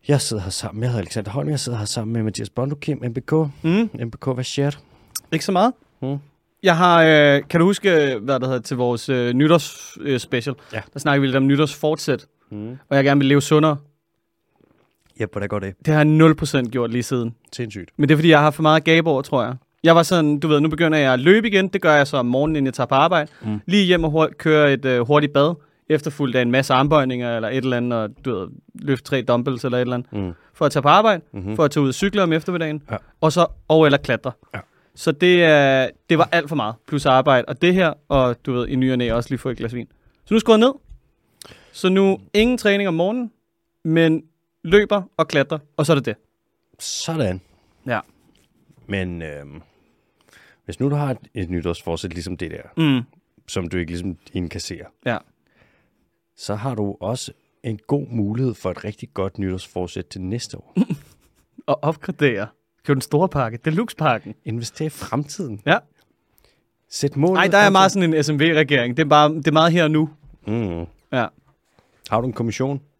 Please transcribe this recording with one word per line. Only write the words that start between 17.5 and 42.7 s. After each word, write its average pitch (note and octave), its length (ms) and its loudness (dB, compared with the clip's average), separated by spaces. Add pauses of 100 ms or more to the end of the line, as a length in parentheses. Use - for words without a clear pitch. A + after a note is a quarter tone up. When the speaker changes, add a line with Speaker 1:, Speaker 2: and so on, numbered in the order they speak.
Speaker 1:
Sindssygt. G2+ 440 -12
Speaker 2:
Men C#3+ 120 0
det D#3 60 6
er, - 20 0
fordi D#3+ 120 4
jeg D3+ 100 8
har D3+ 120 4
for D3 100 -8
meget D#3 180 4
at D#3 40 -4
gabe E3 260 2
over, C3+ 120 0
tror C3 220 -2
jeg. A#2+ 120 -6 (280)
Jeg E3 120 6
var E3+ 80 6
sådan, D3+ 360 2
du D#3 80 -2
ved, D3+ 140 4
nu D#3+ 80 2
begynder D#3 280 0
jeg C3+ 160 4
at B2+ 60 2
løbe G3+ 280 4
igen. G3 200 2
Det F#3 140 -4
gør D#3+ 120 4
jeg C#3+ 140 4
så C#3+ 100 -4
om B2 80 0
morgenen, C#3 300 0
inden C#3 100 -2
jeg C3 80 -4
tager B2 140 -4
på C3+ 80 0
arbejde. D#3 360 2 (100)
Speaker 1:
Mm. G#2+ 240 -6
Speaker 2:
Lige G3 200 4
hjem F3 180 2
og D#3 80 -2
hur-, D#3+ 260 2
køre D3+ 360 4
et, C3 120 -4
øh, B2 220 0
hurtigt D3 260 2
bad. C#3+ 200 2 (360)
Efterfulgt C#3+ 460 -2
af B2+ 60 2
en A#2+ 100 0
masse C3+ 220 0
armbøjninger C3 640 0
eller A2+ 140 -6
et B2+ 80 -4
eller B2+ 200 -2
andet, A#2+ 220 -4
og G#2+ 100 -6 (160)
du B2+ 140 -4
ved, F2+ 80 -8 (280)
løft C#3 300 -4
tre C3+ 160 -2
dumbbells B2 440 -2
eller B2 120 -2
et B2+ 40 0
eller B2 140 -2
andet. B2 180 -10
Speaker 1:
Mm. G2 200 -6 (200)
Speaker 2:
For - 120 -2
at C#3+ 60 0
tage C#3+ 120 -2
på C#3+ 60 4
arbejde, G3 320 4 (120)
Speaker 1:
Mhm. G#2 220 -8
Speaker 2:
for D#3+ 80 0
at C#3+ 80 0
tage D3 120 0
ud C3+ 40 0
og B2+ 60 -2
cykle G3 300 -2
om E3 100 0
eftermiddagen, D#3+ 480 -4 (100)
Speaker 1:
Ja. A2 60 -6 (240)
Speaker 2:
og D#3 100 2
så, E3+ 160 2 (200)
og D#3+ 180 6
eller C#3 120 4
klatre. B2+ 340 -4 (220)
Speaker 1:
Ja. - 60 -10 (360)
Speaker 2:
Så - 160 -2
det, F3+ 260 4
øh, C#3+ 520 4 (200)
det E3 80 4
var D#3+ 140 2
alt D#3+ 180 -2
for D#3+ 60 -6
meget. A2+ 200 -4 (120)
Plus C#3+ 180 -4
arbejde C3 420 4
og - 140 -6
det F3 120 4
her, F3 200 2 (160)
og B2+ 360 0
du C3+ 80 -4
ved, B2 140 -2
i - 80 -4
ny C3 160 0
og B2+ 60 0
næ B2 140 -2
også A#2+ 180 -2
lige B2+ 100 -6
få - 100 -8
et A#2+ 80 -8
glas A#2 160 -8
vin. A#2+ 140 -10 (380)
Så - 80 -4
nu A3+ 60 4
skruer A3 180 4
jeg - 80 4
ned. C4+ 80 2 (1000)
Så - 180 -2
nu F#3+ 300 2 (140)
ingen A#3 240 2
træning G3+ 300 0